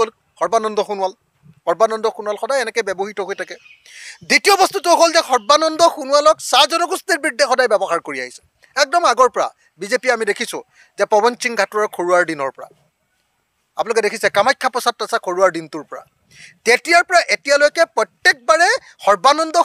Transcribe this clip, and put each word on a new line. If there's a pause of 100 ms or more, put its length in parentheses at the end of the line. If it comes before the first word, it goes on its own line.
গ'ল (300)
সৰ্বানন্দ (100)
সোণোৱাল। (540)
সৰ্বানন্দ (100)
সোণোৱাল
সদায়
এনেকৈ
ব্যৱহৃত
হৈ
থাকে। (760)
দ্বিতীয়
বস্তুটো
হ'ল
যে
সৰ্বানন্দ (160)
সোণোৱালক (140)
চাহ (100)
জনগোষ্ঠীৰ
বিৰুদ্ধে
সদায়
ব্যৱহাৰ
কৰি
আহিছে, (340)
একদম (100)
আগৰ
পৰা। (300)
বিজেপি
আমি
দেখিছোঁ (360)
যে
পৱন (100)
সিং
ঘাটোৱাৰ
খৰুৱাৰ
দিনৰ
পৰা, (1120)
আপোনালোকে
দেখিছে
কামাখ্যা
প্ৰসাদ
তাছা
খৰুৱাৰ
দিনটোৰ
পৰা। (640)
তেতিয়াৰ
পৰা (140)
এতিয়ালৈকে (120)
প্ৰত্যেকবাৰে (360)
সৰ্বানন্দ